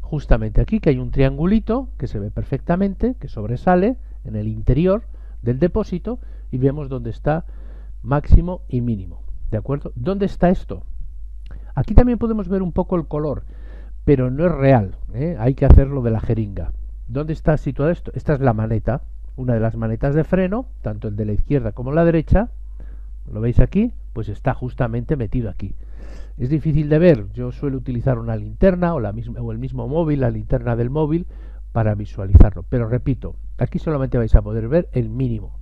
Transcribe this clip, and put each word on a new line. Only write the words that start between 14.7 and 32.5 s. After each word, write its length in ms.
¿eh? 240
Hay 160
que 100
hacerlo 380
de 80
la 100
jeringa. 520
¿Dónde 240
está 240
situado 340
esto? 240
Esta 200
es 60
la 120
maneta, 500
una 180
de 60
las 140
manetas 400
de 80
freno, 440
tanto 260
el 80
de 80
la 80
izquierda 400
como 200
la 120
derecha, 460
¿lo 80
veis 180
aquí? 340
Pues 160
está 260
justamente 640
metido 340
aquí. 240
Es 120
difícil 400
de 100
ver, 340
yo 200
suelo 260
utilizar 400
una 180
linterna 580
o, 60
la 120
misma, 280
o 120
el 60
mismo 300
móvil, 320
la 100
linterna 460
del 140
móvil, 360
para 220
visualizarlo. 720